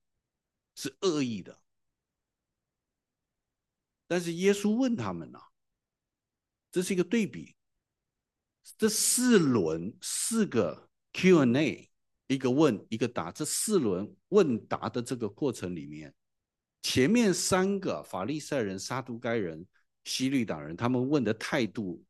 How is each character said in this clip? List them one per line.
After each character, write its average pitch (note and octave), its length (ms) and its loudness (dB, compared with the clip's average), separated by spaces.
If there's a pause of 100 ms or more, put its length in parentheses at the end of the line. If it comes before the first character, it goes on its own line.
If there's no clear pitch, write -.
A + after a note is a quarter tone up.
(760)
是 - 280 -10
恶 F#3 200 0
意 A3 200 -4
的。 - 200 -20 (2500)
但 F3 140 0
是 E3+ 120 -4
耶 F#3 200 4
稣 G#3 220 0
问 A#3+ 220 0
他 G#2+ 160 -4
们 - 240 -10
啊， - 160 -20 (1200)
这 F3+ 100 0
是 F#3 100 -4
一 F#3+ 40 0
个 F3+ 80 2
对 A3+ 220 0
比。 D3 280 -14 (1200)
这 A3 120 2
四 A#3+ 500 4
轮， F#2 600 2
四 - 460 -2
个 A2+ 440 -2 (220)
Q F3+ 320 6
and A#2+ 120 4
A， C#3+ 340 -2 (360)
一 C3+ 100 0
个 B2+ 140 0
问， B2+ 400 4
一 A2+ 60 -4
个 B2 100 0
答， F2 240 -6
这 - 140 -8
四 - 340 0
轮 G2+ 380 -2 (120)
问 D3+ 380 4
答 - 220 -4
的 B2 120 -4
这 A#2+ 140 -6
个 A#2 140 -4
过 B2 240 -2
程 F2+ 240 -8
里 C#2+ 100 -10
面， D2+ 260 -16 (680)
前 C3+ 260 2
面 A3 240 4
三 F#3+ 460 2
个 F#2 240 -4
法 F#2 220 -8
利 D3 160 -6
赛 C#3+ 200 -4
人、 G2 160 -4
撒 B2 240 -6
都 B2+ 160 -10
该 A#2 200 -4
人、 E2+ 280 -4 (380)
希 - 260 -2
律 C3+ 160 2
党 F2+ 160 -4
人， D2+ 160 -8
他 A#2+ 120 -2
们 B2+ 200 0
问 C#3+ 140 2
的 G#2 120 2
态 - 300 -2
度 F#2+ 460 -6